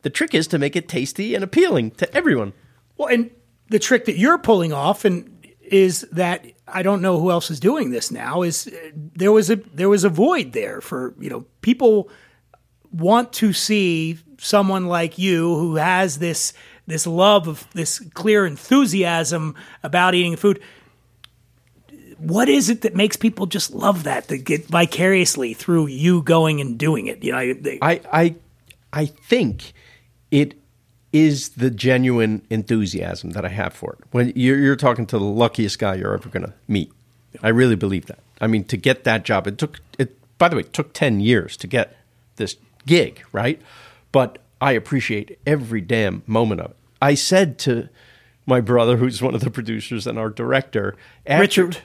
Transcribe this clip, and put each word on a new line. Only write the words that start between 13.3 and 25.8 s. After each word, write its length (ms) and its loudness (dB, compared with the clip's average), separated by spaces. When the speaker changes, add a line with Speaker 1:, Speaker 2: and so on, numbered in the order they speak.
Speaker 2:
to 200 2
see 640 -2
someone 480 0
like 300 -2
you 380 0
who 220 -2
has 420 0
this, 340 -4
this 200 -6
love 420 4
of, 240 -12
this 280 -6
clear 320 2
enthusiasm 1080 0
about 320 2
eating 220 0
food. 240 2
What 300 0
is 220 4
it 120 -2
that 120 -2
makes 220 0
people 300 -2
just 280 -6
love 300 0
that, 240 -4
that 160 -8
get 220 -4
vicariously 880 0
through 340 0